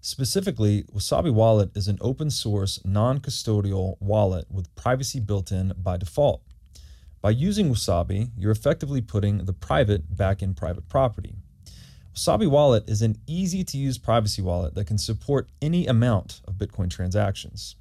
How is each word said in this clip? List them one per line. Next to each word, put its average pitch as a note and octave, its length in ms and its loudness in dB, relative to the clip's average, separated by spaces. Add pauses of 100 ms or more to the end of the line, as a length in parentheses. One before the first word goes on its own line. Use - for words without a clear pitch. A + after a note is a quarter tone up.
Specifically, A#2 800 0 (100)
Wasabi C#3 400 0
Wallet A2 420 4
is G2+ 120 -2
an G2+ 140 0
open C3+ 280 -2
source, G#2 540 -2
non-custodial G#2 1160 0
wallet G2 520 2
with F#2 240 -8
privacy C3 440 -2
built G2+ 320 -2
in F#2 260 0
by F2+ 200 -2
default. C3 460 0 (800)
By G#2 100 2
using F3 400 2
Wasabi, G2 680 0
you're F#2+ 140 0
effectively C#3 500 0
putting G2+ 440 0
the F#2+ 80 -2
private G#2 600 0
back G2 280 0
in F#2+ 100 -2
private - 360 -6
property. - 480 -2 (760)
Wasabi - 340 0
Wallet C#3 400 6
is G#2+ 140 0
an A2 140 2 (100)
easy F3+ 380 -2
to C#3+ 140 -8
use C#3 200 -2
privacy A2 460 0
wallet F2 320 -2
that G#2 100 -2
can G#2 140 -2
support - 500 -2 (100)
any E3+ 280 0
amount A2+ 600 2
of F#2+ 60 -8
Bitcoin F#2 360 -4
transactions. G2 920 -4